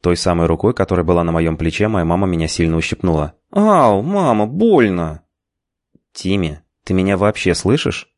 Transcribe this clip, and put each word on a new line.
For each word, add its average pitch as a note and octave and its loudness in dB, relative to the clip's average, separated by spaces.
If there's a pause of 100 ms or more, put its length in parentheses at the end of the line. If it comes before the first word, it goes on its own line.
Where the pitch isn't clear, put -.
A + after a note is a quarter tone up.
Той F2 2
самой E2+ 0
рукой, E2 0
которая F2+ 0
была E2+ 2
на E2+ -2
моем E2 0
плече, E2 -2
моя F#2 -2
мама F2+ 0
меня E2 -2
сильно E2 0
ущипнула. D#2 -2 (180)
«Ау, D#3 2
мама, C#3 0
больно!» A2 0 (920)
«Тимми, F#2 -4 (240)
ты F#2 -2
меня F#2+ 0
вообще G2 0
слышишь?» - -2 (100)